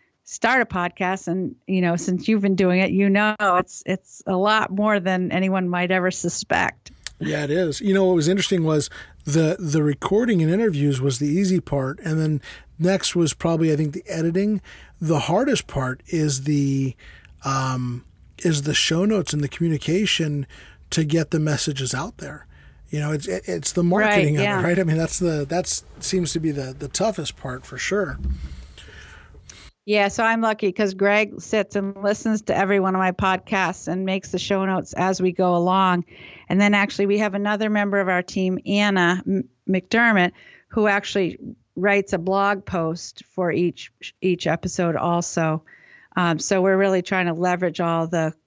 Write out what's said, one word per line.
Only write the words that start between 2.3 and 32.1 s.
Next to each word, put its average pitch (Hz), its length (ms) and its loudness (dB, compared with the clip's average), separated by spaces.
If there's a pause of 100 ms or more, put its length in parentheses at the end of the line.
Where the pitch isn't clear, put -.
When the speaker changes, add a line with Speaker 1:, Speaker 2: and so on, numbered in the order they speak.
Speaker 1:
been 196 140 2
doing 180 240 4
it, 190 100 2
you 196 200 2
know, 208 300 2
it's, 180 460 0
it's - 400 -6
a 190 100 0
lot 214 340 2
more 208 300 2
than 185 320 0
anyone 185 360 0
might 180 220 0
ever 185 200 2
suspect. - 840 -4 (260)
Speaker 2:
Yeah, 151 260 -2
it 143 60 -4
is. 160 300 0
You 196 140 2
know, 196 100 4
what 185 120 4
was 156 120 2
interesting 185 360 2
was 156 260 0 (340)
the, 156 340 2
the 156 240 0
recording 190 600 2
and 156 80 2
interviews 147 500 0
was 131 180 -2
the 147 100 -2
easy 180 320 0
part. 135 400 -4
And 160 180 -2
then 156 220 0 (380)
next 185 360 0
was 170 180 2
probably, 165 400 0
I 147 40 2
think, 151 160 0
the 180 160 -12
editing. 175 520 0 (400)
The 156 200 0
hardest 226 460 0
part 127 420 -4
is 147 360 -2
the, 139 520 0 (480)
um, 131 600 -4 (340)
is 156 240 0
the 143 120 -2
show 170 300 0
notes 208 280 0
and 151 100 -2
the 139 60 -2
communication 160 960 -2 (440)
to 160 140 0
get 156 260 0
the 165 100 0
messages 143 540 -2
out - 240 -8
there. 143 280 -14 (420)
You 151 120 -4
know, 147 120 -2
it's, 151 140 -4
it, 185 200 -4
it's 170 260 -4
the 175 100 0
Speaker 1:
Right, 175 60 2
Speaker 2:
marketing 202 480 4
of 147 60 2
it, - 20 2
Speaker 1:
yeah. 202 180 0
Speaker 2:
right? 175 160 2
I 190 60 2
mean, 160 140 2
that's 160 200 -2
the, 156 300 0
that's 175 360 -4 (160)
seems 180 320 -2
to 165 80 -4
be 160 100 0
the, 135 280 -6
the 147 100 -8
toughest 185 480 -2
part 127 280 -10
for - 140 -14
sure. 185 400 -2 (1700)
Speaker 1:
Yeah, 208 240 2
so 233 140 -2
I'm 226 180 2
lucky 220 300 0
'cause 190 240 0
Greg 202 460 2
sits 202 340 -2
and 196 300 -4
listens 214 380 -2